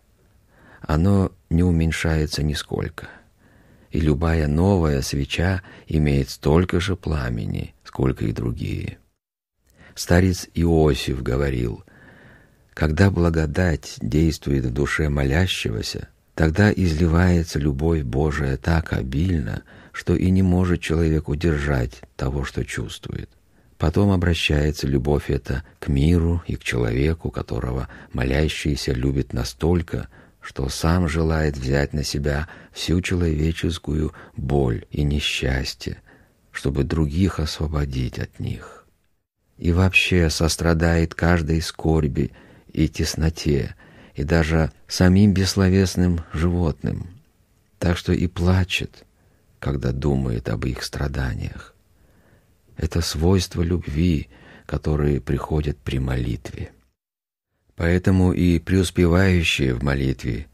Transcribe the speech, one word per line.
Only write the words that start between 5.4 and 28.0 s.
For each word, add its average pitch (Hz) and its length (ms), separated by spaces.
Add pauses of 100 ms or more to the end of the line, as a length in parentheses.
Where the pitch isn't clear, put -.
имеет 71 420
столько 87 500
же 90 160
пламени, 55 800 (100)
сколько 65 420
и 55 60
другие». 57 680 (960)
Старец 90 580
Иосиф 78 680
говорил: 60 600 (920)
Когда 80 340
благодать 85 920
действует 73 640
в 62 60
душе 71 380
молящегося, 71 1000 (260)
тогда 80 360
изливается 85 840
любовь 73 460
Божия 69 520
так 82 380
обильно, 65 680 (280)
что - 240
и 92 140
не 95 140
может 90 360
человек 80 480
удержать 73 760 (140)
того, 69 300
что - 180
чувствует. - 680 (480)
Потом 101 320
обращается 80 760
любовь 69 460
эта 65 320 (160)
к - 80
миру 82 580
и - 100
к - 80
человеку, 60 680
которого 62 580 (240)